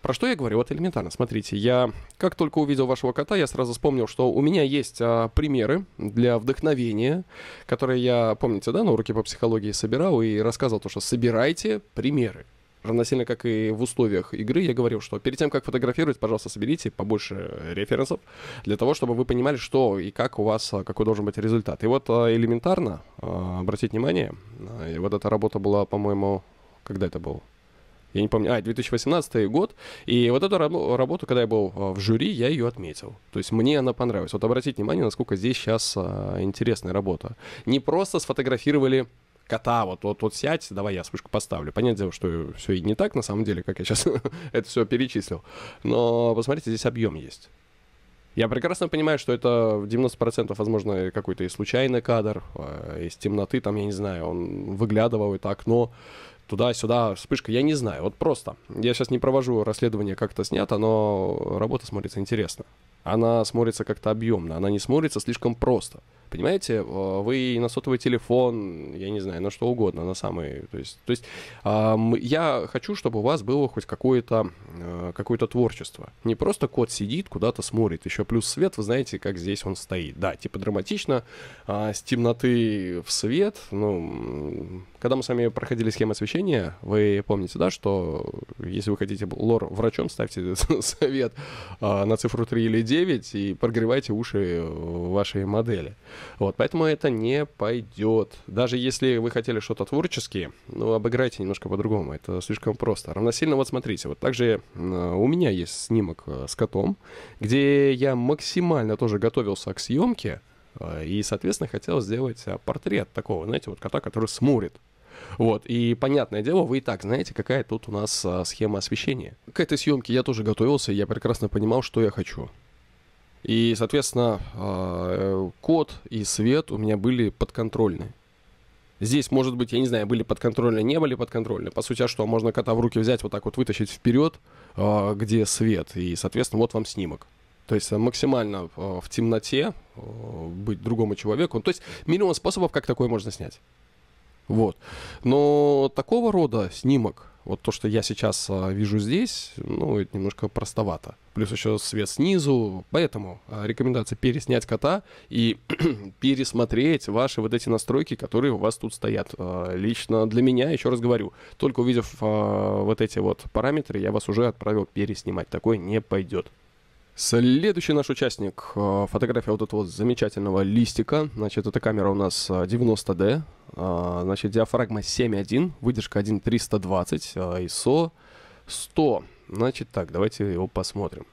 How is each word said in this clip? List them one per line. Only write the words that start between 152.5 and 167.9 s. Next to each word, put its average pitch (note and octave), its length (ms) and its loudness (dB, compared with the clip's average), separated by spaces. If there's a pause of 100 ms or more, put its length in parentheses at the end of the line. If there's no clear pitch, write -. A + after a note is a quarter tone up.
поэтому, G#2+ 580 -2
а, G#2 180 -6
рекомендация A#2+ 500 0
переснять B2 500 0
кота D#3 360 0 (280)
и A2+ 280 2 (100)
<clears throat> G#2+ 520 -2
пересмотреть C3 880 2
ваши A2+ 320 0
вот A2 140 0
эти - 140 -2
настройки, B2 480 0
которые B2+ 360 2
у A2 40 0
вас G#2 220 0
тут A2 160 -8
стоят. G#2+ 440 -4
А, F2+ 360 -4
лично A2 540 2
для A#2 140 4
меня, C3 280 4
еще - 200 0
раз B2 100 0
говорю, A2+ 320 0 (240)
только B2+ 240 0
увидев, A#2+ 400 2
а, G#2 640 2
вот G#2+ 180 2
эти G#2+ 200 0
вот G2 320 0
параметры, C3+ 480 0
я G2 120 0
вас G#2 160 -2
уже A2 180 4
отправил G#2+ 400 0
переснимать. G2+ 640 -4
Такое A2 280 0
не G2+ 240 -2
пойдет. F#2+ 460 -2 (720)
Следующий D3+ 760 4